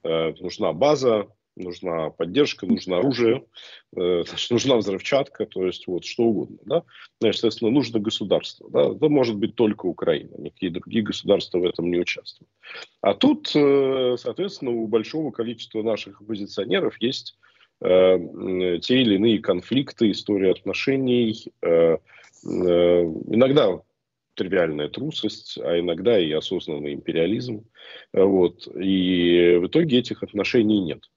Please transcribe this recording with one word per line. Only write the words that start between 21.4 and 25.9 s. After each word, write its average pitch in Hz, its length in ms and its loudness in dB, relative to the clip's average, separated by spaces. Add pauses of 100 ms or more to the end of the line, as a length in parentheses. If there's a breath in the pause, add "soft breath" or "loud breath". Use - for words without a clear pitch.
Э, 82 360 4
э, - 0 - (500 soft breath)
иногда 90 1300 2 (560)
тривиальная 82 540 -2
трусость, - 680 -8
а 85 220 -2
иногда 90 400 0